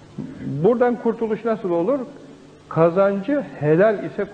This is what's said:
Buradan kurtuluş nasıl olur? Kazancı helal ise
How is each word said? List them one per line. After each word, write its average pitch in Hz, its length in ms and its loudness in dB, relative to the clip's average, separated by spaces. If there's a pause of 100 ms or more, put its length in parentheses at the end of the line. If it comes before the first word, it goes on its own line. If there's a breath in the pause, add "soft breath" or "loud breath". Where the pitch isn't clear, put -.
(640)
Buradan 240 320 4
kurtuluş 220 480 -2
nasıl 220 260 -2
olur? 180 280 0 (680)
Kazancı 196 720 2 (180)
helal 160 440 4
ise 196 300 -6